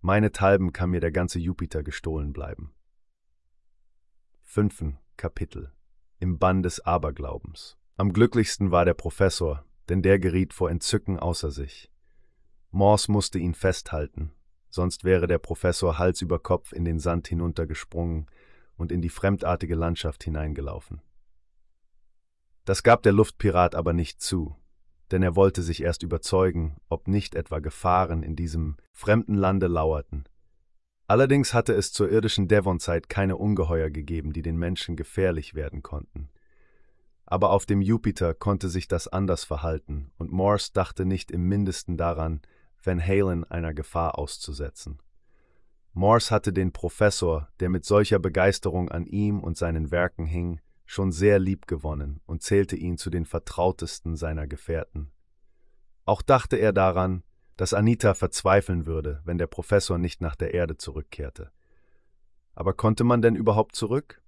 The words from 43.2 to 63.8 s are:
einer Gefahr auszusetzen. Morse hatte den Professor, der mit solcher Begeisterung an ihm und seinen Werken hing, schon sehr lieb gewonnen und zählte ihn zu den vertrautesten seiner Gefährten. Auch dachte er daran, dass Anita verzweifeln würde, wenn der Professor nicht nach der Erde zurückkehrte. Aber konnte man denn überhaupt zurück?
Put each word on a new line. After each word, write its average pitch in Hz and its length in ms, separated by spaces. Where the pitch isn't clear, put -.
einer 82 300
Gefahr 82 440
auszusetzen. 71 840
Morse 107 420
hatte 101 180
den 92 200
Professor, 87 760
der 92 80
mit 90 160
solcher 101 340
Begeisterung 90 680
an 85 160
ihm 104 360
und 85 180
seinen 80 320
Werken 87 340
hing, 87 380
schon 95 260
sehr 101 260
lieb 95 280
gewonnen 73 580
und 82 180
zählte 101 340
ihn 87 200
zu - 140
den 85 160
vertrautesten 85 880
seiner 78 300
Gefährten. 76 640
Auch - 160
dachte 131 340
er 104 160
daran, 92 500
dass - 160
Anita 107 400
verzweifeln 92 720
würde, 73 380
wenn 85 120
der 85 100
Professor 95 520
nicht 87 240
nach 80 120
der - 200
Erde 82 240
zurückkehrte. - 760
Aber 92 180
konnte 113 320
man 120 160
denn 113 160
überhaupt 107 400
zurück? 117 520